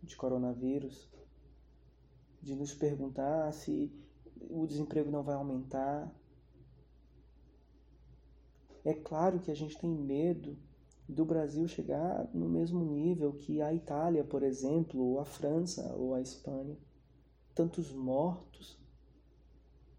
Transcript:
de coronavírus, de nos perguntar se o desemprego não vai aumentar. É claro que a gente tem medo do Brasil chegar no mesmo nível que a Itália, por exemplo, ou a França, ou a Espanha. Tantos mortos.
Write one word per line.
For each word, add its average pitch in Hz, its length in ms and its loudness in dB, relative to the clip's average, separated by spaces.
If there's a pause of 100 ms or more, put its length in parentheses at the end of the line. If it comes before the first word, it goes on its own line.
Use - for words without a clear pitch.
de - 140 -14
coronavírus, 127 960 -2 (1300)
de 139 120 -4
nos 143 180 -4
perguntar 143 800 0
se 151 400 -2 (480)
o 160 260 -2
desemprego 147 440 0
não 147 120 0
vai 143 120 0
aumentar. 139 800 -2 (2750)
É 151 100 2
claro 165 460 2
que 175 100 -4
a 151 60 -2
gente 156 220 -8
tem 170 120 -2
medo 151 680 0 (520)
do 151 160 2
Brasil 156 420 2
chegar 151 680 0
no 170 160 0
mesmo 170 360 2
nível 151 480 2
que 151 280 -2
a 151 120 2
Itália, 160 500 2
por 135 200 0
exemplo, 139 580 2
ou 127 180 4
a 147 60 -2
França, 156 720 -2
ou 127 180 0
a 127 60 0
Espanha. 139 560 -6 (800)
Tantos 165 380 0
mortos. 135 840 -2 (1200)